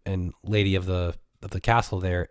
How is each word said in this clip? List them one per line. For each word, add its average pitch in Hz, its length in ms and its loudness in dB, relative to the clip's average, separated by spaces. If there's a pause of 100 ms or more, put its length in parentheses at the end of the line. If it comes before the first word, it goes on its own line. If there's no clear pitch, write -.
and 92 260 -2 (100)
lady 101 340 2
of 92 100 -2
the, 90 280 0 (280)
of 92 80 -10
the 87 100 -4
castle 117 400 2
there 90 300 -2